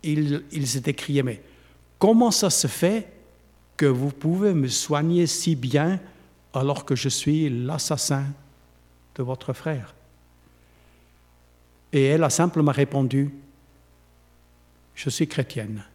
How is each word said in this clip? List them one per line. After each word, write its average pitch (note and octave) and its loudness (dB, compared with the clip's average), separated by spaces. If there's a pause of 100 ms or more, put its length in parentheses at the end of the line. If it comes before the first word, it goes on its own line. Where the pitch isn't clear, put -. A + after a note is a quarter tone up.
Il, D3+ 0
il C#3 -4
s'était B2+ -2
crié, « C#3 -2
Mais B2 -6 (560)
comment A3+ 6
ça F#3+ 2
se - 0
fait G#3 0 (640)
que D3 4
vous C3 2
pouvez F#3 0
me C#3 2
soigner D#3+ 0
si D#3+ 0
bien C#3+ 0 (540)
alors C#3 -2
que C3+ 0
je C3 -2
suis D3+ 0
l'assassin C3+ -2 (880)
de C3+ -6
votre B2+ -6
frère ? » C3+ -6 (2000)
Et C3+ 4
elle D#3 4
a C#3 2
simplement E3 2
répondu, « C#3 0 (1600)
Je - -6
suis D3+ -2
chrétienne. G#2+ -6 (120)